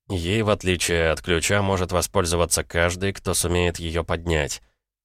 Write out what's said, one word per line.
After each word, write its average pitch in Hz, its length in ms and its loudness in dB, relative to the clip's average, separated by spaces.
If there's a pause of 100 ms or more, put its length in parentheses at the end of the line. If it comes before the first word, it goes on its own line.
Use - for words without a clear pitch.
Ей, 95 320 0
в 104 80 2
отличие 85 640 2
от 76 100 -2
ключа, 90 400 0
может 92 320 0
воспользоваться 85 720 0
каждый, 90 480 0
кто - 200 -4
сумеет 87 460 0
её 82 240 -2
поднять. 82 580 -2 (440)